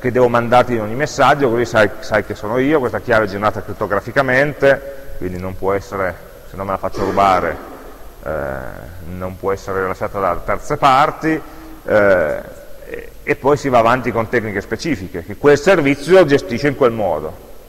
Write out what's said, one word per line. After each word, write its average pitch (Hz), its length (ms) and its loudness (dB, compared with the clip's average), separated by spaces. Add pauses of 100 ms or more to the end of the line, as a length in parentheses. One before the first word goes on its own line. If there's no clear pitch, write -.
che 127 120 -2
devo 123 160 4
mandarti 120 460 4
in 113 60 0
ogni 107 140 -4
messaggio, 139 560 2
così 117 160 2
sai, 107 320 4
sai 104 260 -2
che 104 100 -10
sono 110 240 -6
io, 143 200 2
questa 110 220 -2
chiave 110 260 2
è - 20 -4
generata 101 340 -2
crittograficamente, 131 1600 0
quindi 90 200 -6
non 92 200 -8
può 95 160 0
essere, 95 400 -4 (340)
se - 80 -16
no 98 80 -6
me 98 60 -4
la 95 80 -2
faccio 98 260 -4
rubare, 95 520 2 (680)
eh, - 80 -8 (840)
non 92 200 -8
può 98 160 -4
essere 95 300 -4
rilasciata 92 360 -4
da 90 180 0
terze 107 420 -4
parti, 151 600 2 (460)
eh, 98 580 4 (440)
e, - 240 -14 (120)
e - 140 -2
poi 139 220 2
si 139 100 -6
va 123 100 4
avanti 120 340 2
con 110 180 -2
tecniche 104 320 -2
specifiche, 92 640 -6
che 95 120 -12
quel 143 220 4
servizio 165 680 4
gestisce 135 440 0
in 143 80 -2
quel 123 160 4
modo. 87 560 -4 (200)